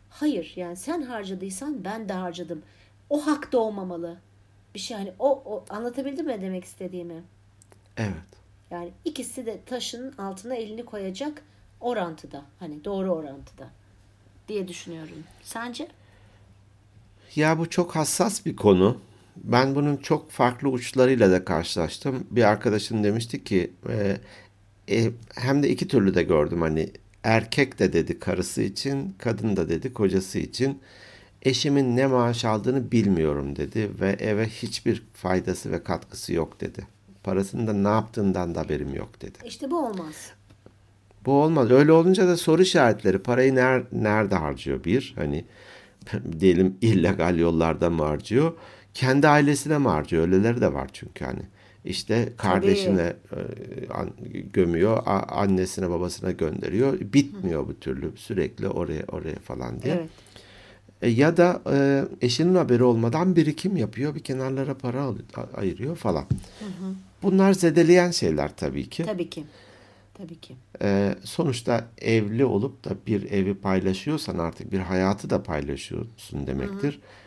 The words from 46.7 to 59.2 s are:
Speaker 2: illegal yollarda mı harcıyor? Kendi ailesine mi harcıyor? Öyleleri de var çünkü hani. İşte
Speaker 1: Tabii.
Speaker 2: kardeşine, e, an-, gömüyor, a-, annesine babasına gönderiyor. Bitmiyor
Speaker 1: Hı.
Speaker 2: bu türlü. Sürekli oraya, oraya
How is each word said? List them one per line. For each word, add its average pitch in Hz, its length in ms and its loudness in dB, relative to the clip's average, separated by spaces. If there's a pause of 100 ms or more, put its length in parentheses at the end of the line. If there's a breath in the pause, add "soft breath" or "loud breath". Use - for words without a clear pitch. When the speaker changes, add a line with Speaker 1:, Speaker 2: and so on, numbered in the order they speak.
Speaker 2:
illegal 90 580 4
yollarda 82 500 2
mı 82 140 0
harcıyor? 110 500 0 (400 loud breath)
Kendi 135 340 4
ailesine 147 500 4
mi 139 100 2
harcıyor? 82 400 2
Öyleleri 110 340 4
de 82 120 2
var 67 200 -6
çünkü - 320 -12
hani. - 160 -6 (440 soft breath)
İşte 117 400 -2
Speaker 1:
Tabii. - 120 -8
Speaker 2:
kardeşine, 95 760 2 (180)
e, - 640 -10
an-, - 180 -6 (420)
gömüyor, 92 520 4
a-, 95 200 0 (160)
annesine 95 480 0
babasına 87 420 -4
gönderiyor. 95 680 -2
Bitmiyor 104 640 0
Speaker 1:
Hı. - 40 -6
Speaker 2:
bu - 120 -10
türlü. 69 360 -6
Sürekli 95 520 -4
oraya, 80 400 -4
oraya 80 280 -8